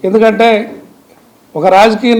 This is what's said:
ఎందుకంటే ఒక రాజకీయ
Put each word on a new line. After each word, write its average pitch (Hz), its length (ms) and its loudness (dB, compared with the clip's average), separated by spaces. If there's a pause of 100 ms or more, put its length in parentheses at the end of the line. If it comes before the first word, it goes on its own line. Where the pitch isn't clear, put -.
ఎందుకంటే 220 420 0 (1080)
ఒక 156 80 -4 (120)
రాజకీయ 226 420 2